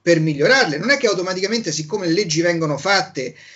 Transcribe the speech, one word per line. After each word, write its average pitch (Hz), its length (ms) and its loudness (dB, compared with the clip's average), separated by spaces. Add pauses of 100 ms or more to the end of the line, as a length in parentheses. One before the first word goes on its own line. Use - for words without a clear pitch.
per 170 180 4
migliorarle. 160 580 2
Non 175 120 -4
è 277 80 4
che 247 100 0
automaticamente, 185 680 -2
siccome 170 340 -6
le 160 60 2
leggi 170 280 0
vengono 165 360 0
fatte 185 580 -2 (200)